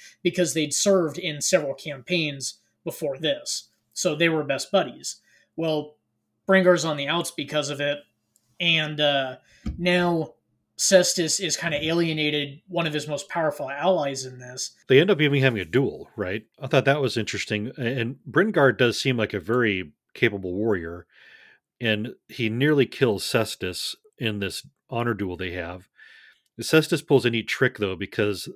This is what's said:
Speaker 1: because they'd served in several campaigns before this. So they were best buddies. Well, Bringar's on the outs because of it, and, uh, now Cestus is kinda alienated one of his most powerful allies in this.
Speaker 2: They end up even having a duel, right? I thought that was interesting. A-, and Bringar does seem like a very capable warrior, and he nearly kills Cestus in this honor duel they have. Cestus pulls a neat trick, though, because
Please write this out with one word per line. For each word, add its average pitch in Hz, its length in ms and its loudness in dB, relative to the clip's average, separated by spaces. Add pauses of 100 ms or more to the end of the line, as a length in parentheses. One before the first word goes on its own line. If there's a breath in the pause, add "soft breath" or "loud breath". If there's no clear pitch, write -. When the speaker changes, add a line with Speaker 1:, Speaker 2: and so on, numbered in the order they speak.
(220 loud breath)
Speaker 1:
because 170 320 0
they'd 147 180 -2
served 180 460 2
in 156 240 -6
several 147 320 0
campaigns 143 800 -4 (300)
before 143 340 -6
this. - 500 -4 (240)
So 160 220 -2
they 165 160 4
were 156 140 0
best 135 280 -4
buddies. 160 440 0 (400 soft breath)
Well, 156 400 -2 (500)
Bringar's 180 400 6
on 151 100 -2
the 139 120 -4
outs 165 240 -2
because 147 360 -4
of 143 140 -4
it, 143 160 -2 (600)
and, 156 400 0
uh, 139 380 0 (400 loud breath)
now 175 560 0 (460)
Cestus 180 600 4
is 165 160 -2
kinda 156 280 -4
alienated 156 840 0
one 170 180 -2
of 151 80 -4
his 151 140 -4
most 147 200 -8
powerful 156 400 -2
allies 143 560 0
in 127 140 -16
this. - 320 -10 (160 soft breath)
Speaker 2:
They 131 140 8
end 190 100 6
up 156 100 2
even 143 200 4
having 123 200 4
a 90 40 -4
duel, 82 500 0
right? 101 320 -6 (140)
I 135 80 -10
thought 135 160 4
that 143 160 2
was 127 160 -2
interesting. 107 600 -4
A-, - 40 -8
and 123 440 -4
Bringar 165 460 4
does 117 280 2
seem 131 180 0
like 107 180 0
a 98 60 -4
very 98 500 0 (240)
capable 98 400 0
warrior, 87 520 -2 (720 soft breath)
and 110 340 0 (140)
he 113 200 -4
nearly 135 380 4
kills 107 380 0
Cestus - 720 -4 (220)
in 107 200 -4
this 98 260 -6 (240)
honor 120 260 -2
duel 95 220 -6
they 92 140 -8
have. 87 380 -10 (720 loud breath)
Cestus 156 460 0
pulls 127 180 2
a 120 60 0
neat 113 160 -4
trick, - 320 -2
though, 98 160 -2
because 98 600 -4